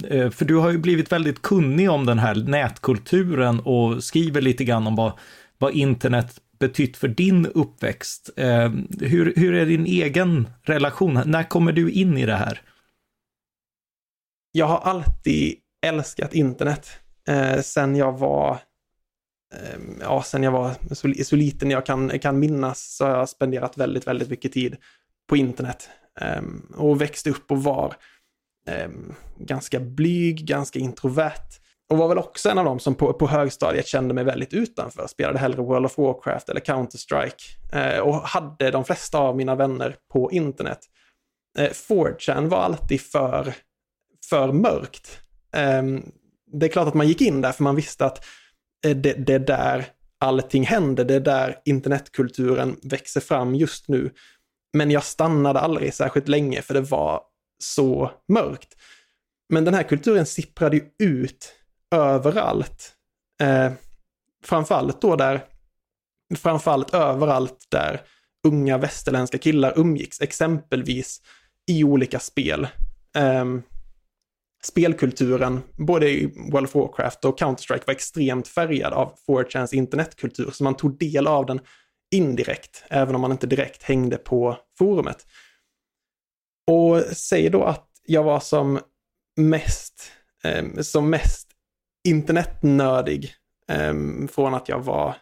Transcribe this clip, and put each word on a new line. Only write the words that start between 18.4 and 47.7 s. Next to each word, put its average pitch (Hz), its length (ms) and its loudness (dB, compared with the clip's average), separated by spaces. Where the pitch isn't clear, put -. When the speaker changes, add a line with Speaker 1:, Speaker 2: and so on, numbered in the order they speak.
Speaker 2:
ehm, - 460 -14
ja, 135 220 -2
sen 135 200 -4
jag 131 80 2
var 127 200 -2
så, 139 220 -2
så 147 120 0
liten 139 360 0
jag 131 140 -2
kan, 135 340 -2
kan 139 200 0
minnas 139 560 -2
så 139 100 -2
har 135 60 2
jag 127 180 0
spenderat 127 480 -4
väldigt, 131 300 -2
väldigt 123 220 -4
mycket 131 240 -6
tid 123 240 -2
på 147 80 4
internet. 127 520 -2
Ehm, - 540 -8
och 147 260 2
växte 147 280 -6
upp - 220 -4
och 135 120 0
var, 139 320 -2
ehm, - 460 -10
ganska 131 420 -8
blyg, 160 640 -2
ganska 143 340 -6
introvert. 131 800 -4
Och 156 80 2
var 165 100 4
väl 175 100 2
också - 320 -2
en 202 80 2
av 185 80 2
dem 127 140 -2
som 135 160 -2
på, 131 180 2
på 151 140 0
högstadiet 147 600 0
kände 127 260 -2
mig 127 100 -2
väldigt 131 300 -4
utanför. - 540 -6
Spelade 143 320 -4
hellre 131 220 -2
World 127 240 0
of - 120 -6
Warcraft 131 520 -2
eller - 120 -4
Counter-Strike. 131 840 -4
Eh, 135 260 -2
och 147 160 2
hade 151 560 -2
de 131 140 0
flesta - 320 -4
av 135 200 2
mina 131 180 0
vänner 131 400 -2
på 127 180 2
internet. 156 480 -4
Eh, 143 140 2
four 165 480 0
chan 156 300 -2
var 185 80 2
alltid 170 440 0
för, 135 520 -2
för 139 220 2
mörkt. - 680 -2
Ehm, 135 480 0
det 151 140 0
är 160 40 4
klart 165 180 0
att 143 60 0
man 151 140 4
gick 170 140 4
in 156 200 4
där 127 100 0
för 143 120 -2
man 139 120 2